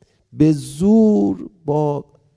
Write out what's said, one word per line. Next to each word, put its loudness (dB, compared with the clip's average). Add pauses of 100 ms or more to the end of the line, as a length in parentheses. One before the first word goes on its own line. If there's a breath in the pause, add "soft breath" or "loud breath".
(320)
به 2
زور 0 (140)
با -2 (320)